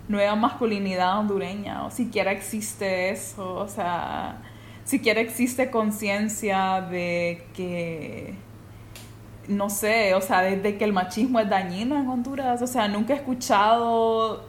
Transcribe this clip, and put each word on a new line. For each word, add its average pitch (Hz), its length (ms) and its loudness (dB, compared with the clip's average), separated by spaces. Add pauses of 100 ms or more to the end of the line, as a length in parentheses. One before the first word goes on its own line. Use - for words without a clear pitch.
nueva 202 260 2
masculinidad 202 840 2
hondureña? 202 640 -2
O - 60 -8
siquiera 196 420 0
existe 202 760 -2
eso, 196 460 -6
o 196 140 -4
sea, 175 720 -4 (420)
siquiera 220 380 2
existe 247 500 0
conciencia 208 1120 0 (100)
de 175 540 -2 (100)
que, 170 800 -6 (1120)
no 202 220 0
sé, 208 440 4
o 190 80 4
sea, 190 200 4
de, 190 160 2
de 202 200 0
que 226 60 0
el 208 80 4
machismo 214 480 2
es 208 100 2
dañino 196 480 0
en 277 120 0
Honduras. 254 520 -2
O 254 60 0
sea, 240 220 2
nunca 214 240 0
he - 20 6
escuchado 226 1300 4